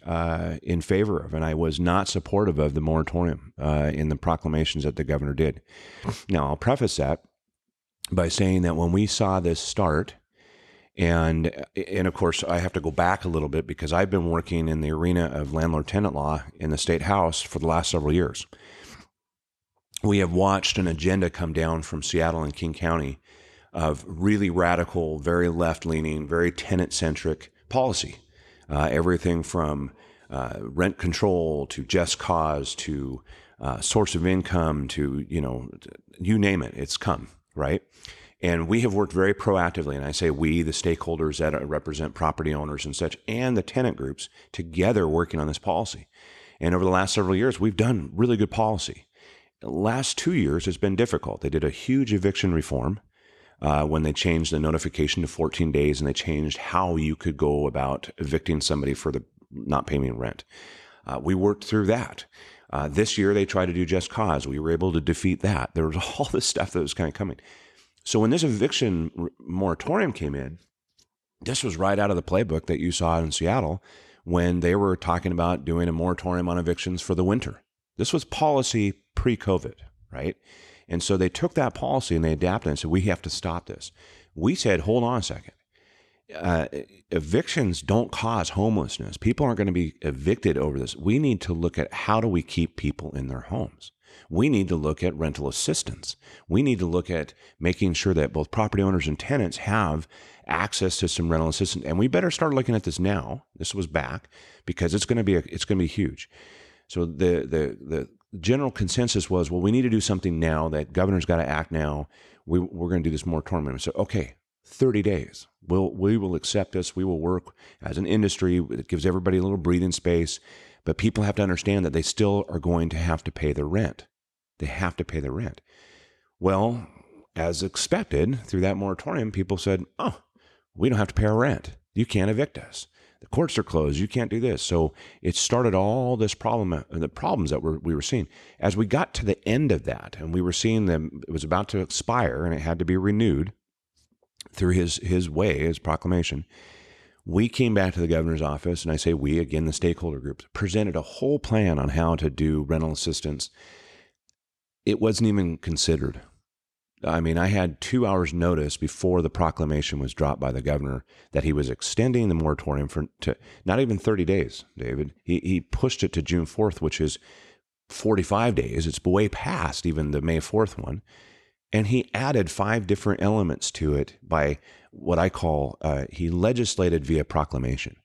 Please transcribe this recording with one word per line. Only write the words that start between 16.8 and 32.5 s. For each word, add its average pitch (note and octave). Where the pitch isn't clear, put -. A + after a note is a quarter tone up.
house F#2
for -
the D#2
last E2
several D2+
years. D#2
We G2+
have F2+
watched F#2+
an F#2
agenda F2
come D#2+
down D#2+
from D#2
Seattle E2
and D2
King E2
County D#2+
of D#2
really G2
radical, E2+
very F2
left-leaning, D#2+
very E2+
tenant-centric E2
policy. B2+
Uh, D2
everything E2+
from, D2+
uh, B1
rent C#2
control E2
to -
just E2+
cause D2+